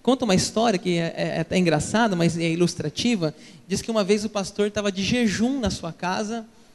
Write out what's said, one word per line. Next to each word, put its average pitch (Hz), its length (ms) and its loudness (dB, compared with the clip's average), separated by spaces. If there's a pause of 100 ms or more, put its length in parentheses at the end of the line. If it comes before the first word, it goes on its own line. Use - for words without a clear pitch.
Conta 254 240 2
uma 190 80 4
história 214 440 2
que 175 200 -2
é, 165 180 -2
é, 165 200 -2
é 165 40 0
até - 160 -2
engraçada, 185 580 2
mas 170 220 2
é 165 140 0
ilustrativa. 170 840 0 (320)
Diz 190 140 -4
que - 100 -6
uma 220 140 0
vez 202 180 2
o 220 60 -4
pastor 208 420 -2
tava 208 220 0
de 190 100 -4
jejum 233 560 2
na 202 120 0
sua 165 240 -6
casa, 214 500 -4 (300)